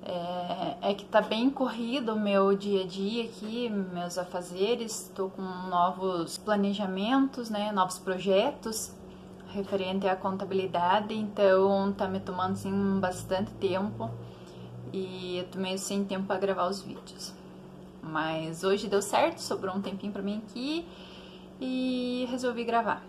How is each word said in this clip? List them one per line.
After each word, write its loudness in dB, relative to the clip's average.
É, -2
é 4
que -8
tá 6
bem 2
corrido 0
o 2
meu 6
dia 2
a -6
dia -2
aqui, -6
meus -2
afazeres, -2
tô -4
com -10
novos 0
planejamentos, 2
né, -2
novos 2
projetos 2
referente 0
à 6
contabilidade, 2
então 6
tá 0
me -2
tomando, 0
assim, 2
bastante 0
tempo 0
e -4
eu -4
tô -8
meio 0
sem 0
tempo -2
pra 0
gravar 2
os -4
vídeos. -12
Mas -2
hoje 4
deu 4
certo, 4
sobrou -4
um 0
tempinho -4
pra -6
mim -2
aqui -4
e 0
resolvi -2
gravar. 2